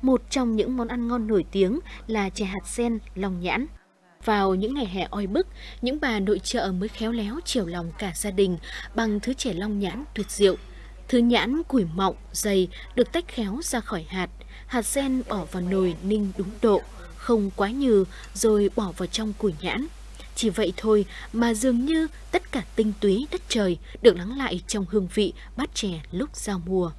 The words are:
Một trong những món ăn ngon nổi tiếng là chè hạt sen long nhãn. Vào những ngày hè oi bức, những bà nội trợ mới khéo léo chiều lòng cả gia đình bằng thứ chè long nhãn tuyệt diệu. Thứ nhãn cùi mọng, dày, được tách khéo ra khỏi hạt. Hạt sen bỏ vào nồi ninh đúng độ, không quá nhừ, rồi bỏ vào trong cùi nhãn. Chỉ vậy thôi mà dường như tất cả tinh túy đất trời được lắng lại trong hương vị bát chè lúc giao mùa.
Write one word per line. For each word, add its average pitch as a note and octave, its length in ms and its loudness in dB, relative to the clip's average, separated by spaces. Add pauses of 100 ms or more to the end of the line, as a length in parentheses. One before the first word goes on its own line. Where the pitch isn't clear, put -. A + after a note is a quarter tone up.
Một B3+ 280 6
trong A#3+ 260 2
những A3 200 2
món A#3+ 120 -2
ăn A#3+ 200 -4
ngon A#3 180 0
nổi G3+ 260 4
tiếng G3 280 4 (260)
là G#3 240 0
chè G#3+ 140 -4
hạt F#3 220 -6
sen A#3 320 -2 (160)
long F#3 260 -4
nhãn. F#3 260 -2 (580)
Vào G3 300 4
những G#3+ 200 0
ngày C4+ 120 -2
hè F3+ 240 -4
oi G3+ 160 -4
bức, C4 200 2 (360)
những B3+ 180 -2
bà A3+ 200 0
nội F#3+ 240 2
trợ G3 280 -2
mới F#3 160 -2
khéo A3+ 240 -4
léo A3 220 -2 (100)
chiều G#3+ 220 0
lòng E3+ 320 -6
cả F#3+ 160 -4
gia - 160 -4
đình F#3 280 2 (360)
bằng G#3+ 260 2
thứ B3 140 -2
chè B3+ 180 -4
long G3+ 260 -2
nhãn G3+ 260 -2 (100)
tuyệt G#3 160 -4
diệu. G3 260 6 (520)
Thứ B3+ 100 4
nhãn A#3+ 500 4
cùi A#3+ 160 4 (100)
mọng, F#3 220 2 (160)
dày, F#3+ 360 2 (260)
được B3 180 2
tách E4+ 160 -2
khéo G#3+ 340 -4
ra - 180 -2
khỏi E3 280 -6
hạt. F3+ 200 -4 (380)
Hạt B3 160 0
sen C4 460 0
bỏ G3 240 -2
vào F#3 180 -2
nồi F#3 320 4
ninh G3+ 340 2
đúng G3 140 -2 (120)
độ, G#3 200 6 (340)
không G#3 400 2
quá G3+ 140 2
nhừ, A#3+ 340 6 (300)
rồi G#3 420 4
bỏ G3 200 -2
vào F#3 100 -2
trong A3 320 -4
cùi G3 220 2
nhãn. A3+ 260 -2 (540)
Chỉ A3 100 2
vậy F#3 260 0
thôi G#3+ 300 4 (260)
mà A#3 220 2
dường A#3+ 300 4
như D#4+ 240 2 (240)
tất - 200 -2
cả A3+ 100 -2 (140)
tinh G#3+ 240 4
túy G#3 320 4
đất F#4 160 -4
trời F#3+ 300 2 (240)
được G#3+ 140 10
lắng G#3 220 -6
lại G#3 280 -4
trong G3+ 220 -2
hương F#3+ 260 0
vị G#3 180 2 (240)
bát C#4 180 -4
chè G#3+ 140 -4 (240)
lúc A3 240 -6
giao G3 300 -4
mùa. F3+ 320 0